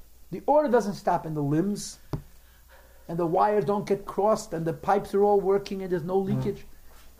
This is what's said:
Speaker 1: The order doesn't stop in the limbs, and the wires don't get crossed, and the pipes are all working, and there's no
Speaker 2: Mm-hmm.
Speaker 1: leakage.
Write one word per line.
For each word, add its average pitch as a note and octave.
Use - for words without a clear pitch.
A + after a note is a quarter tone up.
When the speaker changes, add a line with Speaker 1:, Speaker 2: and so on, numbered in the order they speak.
Speaker 1:
The F3+
order D4
doesn't G#3
stop E3+
in D#3
the D3+
limbs, D#3+
and E3+
the F3
wires G3+
don't G3+
get G3+
crossed, G#3+
and E3
the D#3+
pipes G3+
are G3+
all G3+
working, G3
and F#3
there's F3
no F#3
Speaker 2:
Mm-hmm. G3
Speaker 1:
leakage. C3